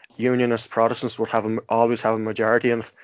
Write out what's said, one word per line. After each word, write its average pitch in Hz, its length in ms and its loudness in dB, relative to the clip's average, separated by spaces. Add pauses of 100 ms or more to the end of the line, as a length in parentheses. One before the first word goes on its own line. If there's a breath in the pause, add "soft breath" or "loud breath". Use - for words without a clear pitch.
(180 loud breath)
Unionist 120 540 0
Protestants 113 480 0
would 110 100 -4
have 110 160 0
a, 110 140 -4 (100)
always 117 320 2
have 113 140 0
a 110 40 -2
majority 110 520 0
in 117 80 0
it. 113 120 -12 (120)